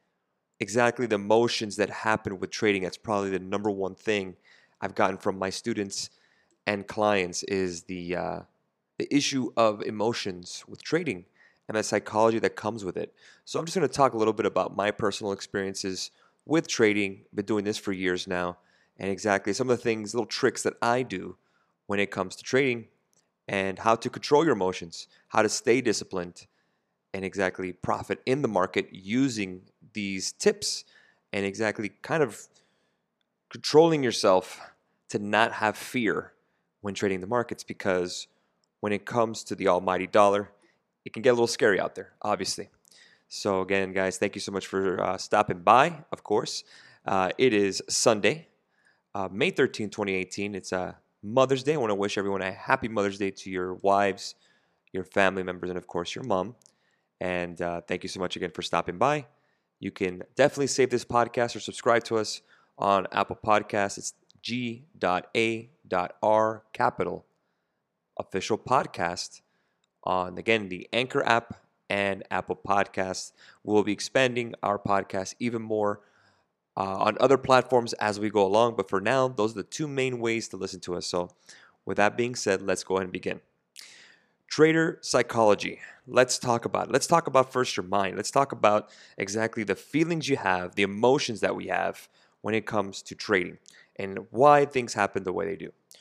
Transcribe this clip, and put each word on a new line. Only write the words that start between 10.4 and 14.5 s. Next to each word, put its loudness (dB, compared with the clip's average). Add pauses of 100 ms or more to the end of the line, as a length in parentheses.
with -18
trading -4 (420)
and -4
the 0
psychology 2
that 0
comes -6
with -6
it. -8 (320)
So -8
I'm -4
just -6
gonna 2
talk 4
a -4
little 4
bit 0
about 0